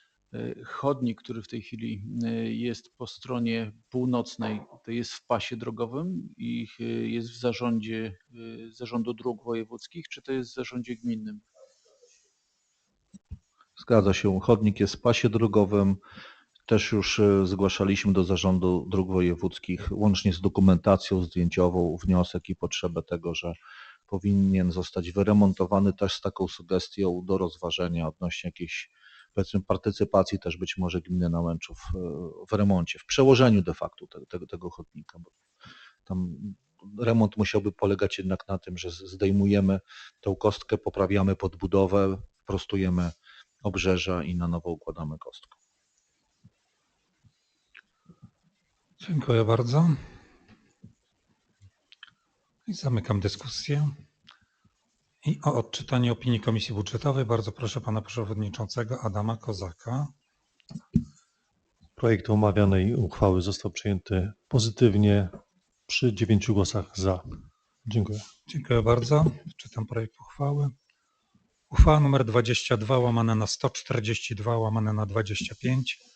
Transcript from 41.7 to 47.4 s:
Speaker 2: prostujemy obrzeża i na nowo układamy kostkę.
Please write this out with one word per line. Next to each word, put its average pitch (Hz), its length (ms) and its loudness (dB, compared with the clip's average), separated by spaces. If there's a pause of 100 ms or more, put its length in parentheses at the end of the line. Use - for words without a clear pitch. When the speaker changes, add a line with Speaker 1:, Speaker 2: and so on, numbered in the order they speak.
Speaker 2:
prostujemy 92 680 0 (520)
obrzeża 90 600 -2
i 87 120 -4
na 87 120 -2
nowo 85 240 -4
układamy 78 460 -10
kostkę. - 400 -20 (3500)